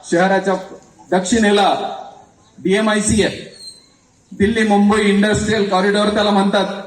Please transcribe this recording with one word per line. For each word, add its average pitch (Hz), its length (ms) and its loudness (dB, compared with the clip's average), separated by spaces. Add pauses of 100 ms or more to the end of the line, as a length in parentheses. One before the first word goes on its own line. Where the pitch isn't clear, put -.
(100)
शहराच्या 190 440 0 (560)
दक्षिणेला 202 640 2 (840)
डीएमआयसी 208 640 0
आहे, - 320 -6 (840)
दिल्ली 220 300 0
मुंबई 208 340 4
इंडस्ट्रियल 202 680 0
कॉरिडॉर 202 400 0
त्याला 208 220 0
म्हणतात 196 360 0 (200)